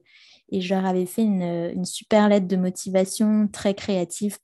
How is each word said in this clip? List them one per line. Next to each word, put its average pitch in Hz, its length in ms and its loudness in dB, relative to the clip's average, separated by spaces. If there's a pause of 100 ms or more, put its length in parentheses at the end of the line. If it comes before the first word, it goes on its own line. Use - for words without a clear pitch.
(500)
et 190 100 -2
je 185 140 -2
leur 190 100 0
avais 185 220 0
fait 226 160 -4
une, 202 200 2
une 170 440 -4
super - 420 2
lettre 202 180 4
de 185 100 0
motivation, 190 920 0
très 202 260 -2
créative, 196 680 -4